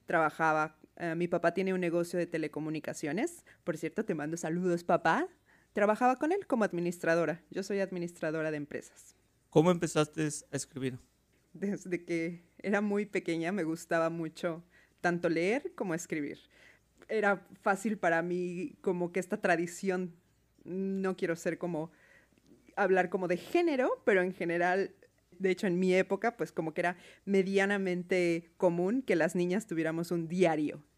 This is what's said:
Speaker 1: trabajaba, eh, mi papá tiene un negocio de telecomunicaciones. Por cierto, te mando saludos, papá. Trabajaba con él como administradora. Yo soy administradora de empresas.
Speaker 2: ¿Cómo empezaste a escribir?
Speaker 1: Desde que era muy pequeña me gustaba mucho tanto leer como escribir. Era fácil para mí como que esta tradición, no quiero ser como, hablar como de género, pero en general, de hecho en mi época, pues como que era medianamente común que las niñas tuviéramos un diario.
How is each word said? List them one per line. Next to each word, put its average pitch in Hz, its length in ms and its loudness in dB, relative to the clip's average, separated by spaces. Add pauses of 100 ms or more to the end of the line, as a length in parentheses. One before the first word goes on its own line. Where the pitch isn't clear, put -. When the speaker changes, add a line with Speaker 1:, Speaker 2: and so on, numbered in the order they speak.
Speaker 1:
trabajaba, 156 680 2 (220)
eh, 165 180 -4
mi 170 120 -2
papá 170 260 2
tiene 190 200 0
un 185 60 0
negocio 175 400 0
de 170 80 0
telecomunicaciones. 156 1160 -4 (200)
Por 160 140 -4
cierto, 160 260 -4
te 180 120 -2
mando 151 220 -4
saludos, 170 460 -2
papá. 185 440 2 (460)
Trabajaba 214 440 4
con 302 140 0
él 392 160 0
como 226 160 2
administradora. 170 880 0
Yo 190 140 -6
soy 196 160 -4
administradora 170 720 -4
de 151 60 -4
empresas. - 580 -12 (340)
Speaker 2:
¿Cómo 160 220 6
empezaste 156 560 0 (240)
a - 40 -8
escribir? 131 440 -6 (540)
Speaker 1:
Desde 175 500 -6
que 170 400 -6 (140)
era 202 240 0
muy 208 240 0
pequeña 170 460 -2
me 196 120 -2
gustaba 165 460 -2
mucho 165 540 -6 (380)
tanto 175 280 0
leer 190 460 0
como 196 180 -4
escribir. 160 460 -6 (680)
Era 202 380 0 (160)
fácil 208 360 0
para 165 240 2
mí 180 600 -4
como 175 300 0
que 185 80 -2
esta 180 180 -4
tradición, 180 800 -2 (480)
no 190 520 -4
quiero 165 200 -2
ser 165 220 -4
como, 165 340 -6 (840)
hablar 185 340 4
como 185 180 -2
de 180 100 2
género, 339 680 0
pero 196 160 6
en 185 120 0
general, 175 640 0 (440)
de 190 120 2
hecho 185 160 0
en 175 120 2
mi 185 140 4
época, 190 440 2
pues 156 140 -4
como 160 220 -4
que 175 80 -4
era 175 160 -2 (280)
medianamente 190 1300 2
común 185 440 2
que 208 140 2
las 165 200 2
niñas 180 320 0
tuviéramos 165 440 -2
un 170 160 -2
diario. 156 560 0 (140)